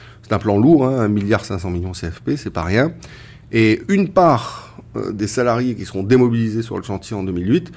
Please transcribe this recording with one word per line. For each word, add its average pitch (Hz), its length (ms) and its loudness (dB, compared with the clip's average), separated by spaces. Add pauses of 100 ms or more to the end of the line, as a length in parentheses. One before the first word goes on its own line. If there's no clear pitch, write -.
(220)
C'est - 120 -6
un 104 60 0
plan 101 180 0
lourd, 135 280 6
hein, 131 140 0
un 107 80 2
milliard 104 360 0
cinq 98 160 -6
cents 87 120 -6
millions 90 220 -6
C 85 180 -8
F - 100 -16
P, 143 160 -4
c'est - 120 -12
pas 82 140 -6
rien. 120 300 0 (580)
Et 110 360 4
une 196 220 2
part, - 640 0 (200)
euh, 98 160 -6
des 104 160 -4
salariés 123 480 0
qui 92 100 -10
seront 95 180 -6
démobilisés 113 580 2
sur 107 160 -8
le 92 60 -8
chantier 101 320 -8
en 98 80 -6
deux 95 80 -4
mille 90 180 -2
huit 170 280 0